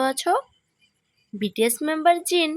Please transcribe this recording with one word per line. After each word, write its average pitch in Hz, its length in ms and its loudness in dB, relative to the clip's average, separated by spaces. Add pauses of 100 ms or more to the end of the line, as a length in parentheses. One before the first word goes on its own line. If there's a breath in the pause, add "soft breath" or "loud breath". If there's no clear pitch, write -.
(120)
আছো। 339 220 -2 (1000)
বিটিএস 214 420 -2 (120)
মেম্বার 320 280 2 (140)
জিন 330 280 2